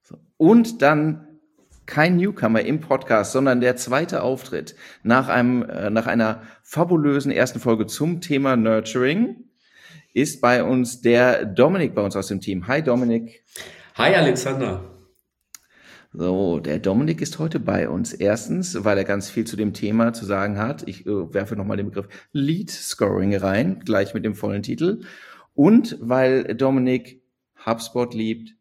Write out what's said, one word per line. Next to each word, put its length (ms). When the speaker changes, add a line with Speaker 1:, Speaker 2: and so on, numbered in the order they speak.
Speaker 1:
So, 160
und 440
dann 460
kein 320
Newcomer 440
im 180
Podcast, 520
sondern 300
der 140
zweite 480
Auftritt 520
nach 240
einem, 360
äh, 260
nach 180
einer 340
fabulösen 680
ersten 280
Folge 260
zum 360
Thema 340
Nurturing 880
ist 280
bei 220
uns 380
der 440
Dominik 480
bei 80
uns 140
aus 120
dem 140
Team. 260
Hi 140
Dominik. 600
Speaker 2:
Hi 200
Alexander. 760
Speaker 1:
So, 460
der 200
Dominik 420
ist 180
heute 200
bei 300
uns. 240
Erstens, 720
weil 120
er 60
ganz 260
viel 160
zu 120
dem 160
Thema 400
zu 120
sagen 320
hat. 300
Ich, 180
äh, 280
werfe 240
nochmal 200
den 100
Begriff 200
Lead 400
Scoring 640
rein, 480
gleich 300
mit 100
dem 100
vollen 300
Titel. 380
Und 460
weil 560
Dominik 680
HubSpot 480
liebt 480